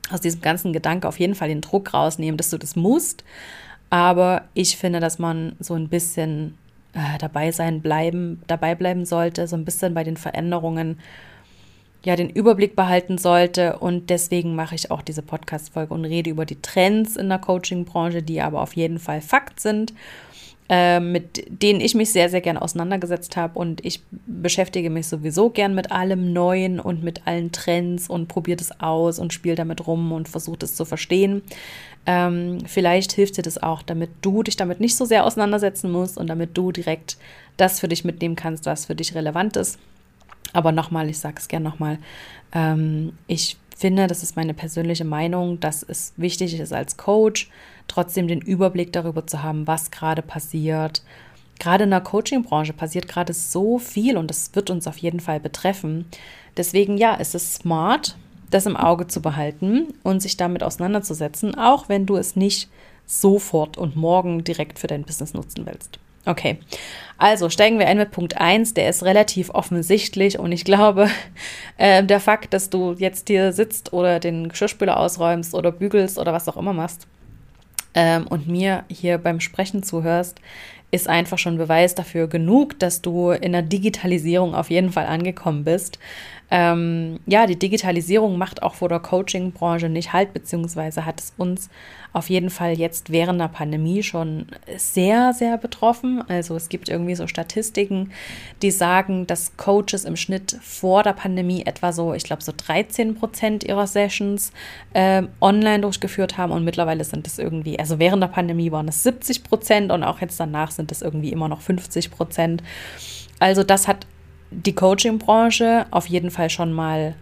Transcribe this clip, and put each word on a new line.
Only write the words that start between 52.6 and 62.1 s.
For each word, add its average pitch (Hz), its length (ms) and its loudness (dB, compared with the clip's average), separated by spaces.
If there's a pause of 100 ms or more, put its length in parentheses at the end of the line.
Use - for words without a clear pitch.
passiert 165 360 -6
gerade 175 240 -4
so 208 480 0
viel 233 360 0
und 160 140 -2
das - 240 -6
wird 202 160 0
uns 175 160 -4
auf 151 120 -10
jeden 170 200 -2
Fall 160 220 -2
betreffen. 165 640 -4 (500)
Deswegen, 196 400 2
ja, 220 220 4
es - 160 -6
ist 175 200 -4
smart, 175 640 0 (320)
das 196 160 2
im 202 120 0
Auge 170 320 2
zu - 120 -4
behalten 156 680 0 (160)
und 190 180 2
sich 190 140 -4
damit 175 260 0
auseinanderzusetzen, 185 920 -4
auch 269 320 4
wenn 202 180 2
du 196 80 2